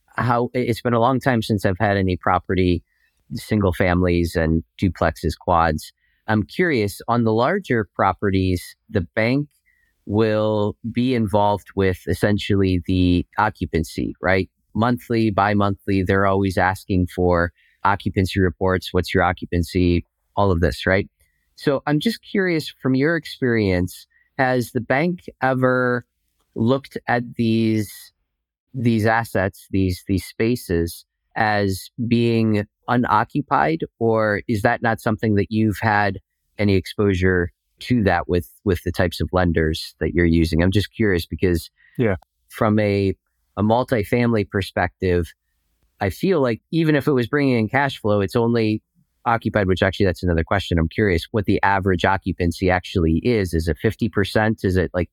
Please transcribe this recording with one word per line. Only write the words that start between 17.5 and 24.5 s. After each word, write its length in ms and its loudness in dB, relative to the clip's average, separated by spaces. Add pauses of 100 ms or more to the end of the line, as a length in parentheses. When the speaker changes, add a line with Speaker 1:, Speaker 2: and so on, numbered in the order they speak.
Speaker 1:
occupancy 560 0
reports. 520 -2
What's 220 -2
your 80 4
occupancy? 840 0 (300)
All 140 2
of 100 2
this, 260 -2
right? 220 0 (480)
So 300 -2
I'm 140 0
just 220 -4
curious, 500 -4 (100)
from 120 0
your 220 2
experience, 920 -2 (300)
has 360 0